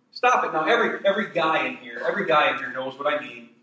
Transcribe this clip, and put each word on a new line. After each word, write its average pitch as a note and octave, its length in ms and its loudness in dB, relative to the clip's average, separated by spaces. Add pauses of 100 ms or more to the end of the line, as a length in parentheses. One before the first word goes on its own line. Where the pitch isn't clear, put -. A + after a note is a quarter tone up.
(140)
Stop B3 320 2
it. - 80 -6
Now, D#3 100 0
every, G#3+ 420 2
every G3+ 280 0
guy D#3 340 2
in B2+ 80 -8
here, - 320 -12
every F3+ 180 0
guy D3+ 280 4
in - 60 -6
here C3 120 -8
knows C3 260 -6
what C#3+ 100 -2
I D3 120 0
mean A#2+ 300 -14 (140)